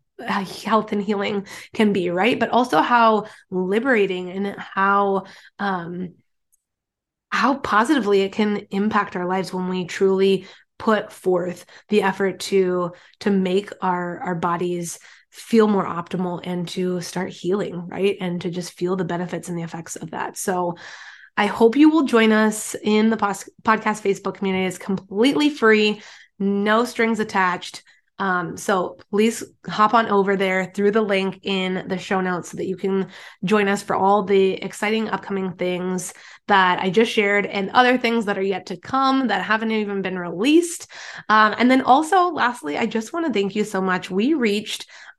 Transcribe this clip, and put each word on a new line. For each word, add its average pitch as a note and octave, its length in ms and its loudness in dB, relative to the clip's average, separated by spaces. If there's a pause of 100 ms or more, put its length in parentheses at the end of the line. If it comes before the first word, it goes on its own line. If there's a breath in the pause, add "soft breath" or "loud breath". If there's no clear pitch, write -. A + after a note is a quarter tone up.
(260)
uh, G3 200 -4
health G#3 480 -2
and G#3 80 -2
healing G3+ 440 -2 (280 loud breath)
can G#3+ 180 2
be, F3+ 180 0
right? F#3 300 0
But A3+ 120 -2
also C4 300 2
how A3+ 440 4 (260 loud breath)
liberating F#3 800 0
and G3 280 -6
how, G3 680 0 (340 loud breath)
um, F3+ 540 -6 (1200)
how B3 240 0
positively G#3+ 680 2
it G3 100 -2
can G#3 400 0
impact G#3 460 0
our F3+ 100 -4
lives F3+ 260 -4
when F#3 140 -4
we F3+ 200 -4
truly F#3+ 600 2 (300 loud breath)
put G#3+ 340 0
forth F3+ 540 -4 (240 loud breath)
the G#3 140 2
effort F#3+ 360 -2
to, F3+ 540 0 (260 loud breath)
to G#3+ 100 -2
make F#3+ 420 0 (100)
our, F3+ 380 -2
our F3+ 160 -4
bodies F3 640 -4 (320 loud breath)
feel A3 360 2
more G3 180 0
optimal F3 580 -6
and F3+ 240 -6
to F3+ 340 -4
start F3+ 280 -8
healing, F3 580 -4
right? F#3+ 320 -2
And F3 220 -4
to F#3 80 -6
just F3 220 -8
feel F3+ 240 -4
the F#3 100 -2
benefits E3+ 420 -6
and F3 100 -6
the E3+ 60 -6
effects E3 320 -12
of D#3+ 160 -12
that. - 260 -8
So F3+ 400 -4 (600 loud breath)
I G3+ 80 4
hope A3+ 320 4
you D4+ 120 8
will D#4 140 4
join A3+ 280 4
us G#3+ 520 2
in G#3+ 280 4
the A3+ 40 0
pos-, G3+ 320 -4 (140)
podcast A3 400 0
Facebook G3 320 -2
community. F#3+ 320 -2
It's F3+ 140 -4
completely C4+ 720 0
free, G#3+ 500 4 (380 loud breath)
no G3+ 440 2
strings A3+ 360 0
attached. G#3+ 640 -2 (340 soft breath)
Um, F3+ 400 -4
so F3+ 400 -2 (140)
please A3 340 0 (200)
hop G#3+ 280 2
on A3+ 160 4
over G3+ 260 2
there F#3+ 400 -2
through G3+ 160 2
the A3 100 2
link F#3+ 420 -2
in F#3 440 -4
the F#3 100 -4
show F#3 220 -4
notes F3+ 300 -4
so - 80 -12
that - 80 -6
you F#3 100 -4
can F#3+ 320 -2 (380 loud breath)
join G3+ 240 2
us G3+ 120 -2
for - 140 -4
all G3+ 280 4
the F#3+ 380 2
exciting G#3+ 460 -2
upcoming F#3+ 460 -4
things F3+ 600 -4 (340 loud breath)
that F#3 320 4
I F#3+ 100 0
just A3 240 4
shared G3+ 320 2
and G3 240 -4
other B3 280 4
things A#3 280 0
that G3 120 -2
are G3 40 -4
yet G3 240 -2
to F3+ 120 -10
come C4+ 500 0
that G3 180 -2
haven't A3 260 0
even G3+ 300 -2
been F#3 180 -6
released. A3+ 680 0 (420 loud breath)
Um, G#3+ 280 6
and B3 140 4
then C4 100 6
also, D#4+ 460 4
lastly, D4 500 -2
I A#3 100 0
just A3 260 -4
wanna E4 180 -2
thank G3+ 240 -2
you G#3 80 0
so G3+ 160 -4
much. F#3 320 -2
We G#3+ 220 2
reached G#3+ 560 -2 (300 loud breath)